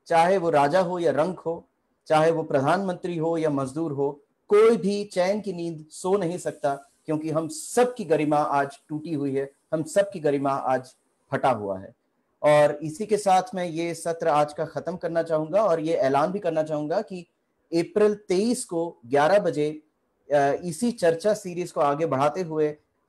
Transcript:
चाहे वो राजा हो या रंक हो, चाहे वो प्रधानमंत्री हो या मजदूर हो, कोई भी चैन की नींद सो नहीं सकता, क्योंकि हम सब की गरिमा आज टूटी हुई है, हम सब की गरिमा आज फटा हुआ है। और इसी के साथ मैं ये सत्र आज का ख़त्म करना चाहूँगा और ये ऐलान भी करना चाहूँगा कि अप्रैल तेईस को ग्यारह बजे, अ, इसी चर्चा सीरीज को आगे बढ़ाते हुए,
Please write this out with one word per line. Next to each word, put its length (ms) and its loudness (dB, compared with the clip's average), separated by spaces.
चाहे 320 4
वो 120 0
राजा 300 4
हो 200 0
या 120 2
रंक 280 -2
हो, 280 -8
चाहे 240 6
वो 120 -2
प्रधानमंत्री 760 -2
हो 200 0
या 120 0
मजदूर 420 -4
हो, 280 -2
कोई 300 6
भी 280 -2
चैन 360 -2
की 120 -8
नींद 360 -8
सो 280 -2
नहीं 200 -2
सकता, 540 -6
क्योंकि 240 -4
हम 180 -2
सब 480 -2
की 100 -8
गरिमा 320 2
आज 420 0
टूटी 240 -8
हुई 220 -4
है, 160 -4
हम 100 -2
सब 280 0
की 80 -10
गरिमा 320 0
आज 440 -2
फटा 180 0
हुआ 300 -2
है। 160 -18
और 400 4
इसी 220 -8
के 120 2
साथ 260 2
मैं 100 -4
ये 280 -4
सत्र 340 -4
आज 260 2
का 120 -6
ख़त्म 320 -8
करना 260 -2
चाहूँगा 400 0
और 160 2
ये 140 -2
ऐलान 380 2
भी 80 -6
करना 240 -2
चाहूँगा 380 -4
कि 260 -14
अप्रैल 400 2
तेईस 520 -2
को 400 -6
ग्यारह 340 4
बजे, 440 -2
अ, 180 4
इसी 280 -2
चर्चा 420 0
सीरीज 380 -6
को 100 -2
आगे 240 2
बढ़ाते 360 0
हुए, 360 -2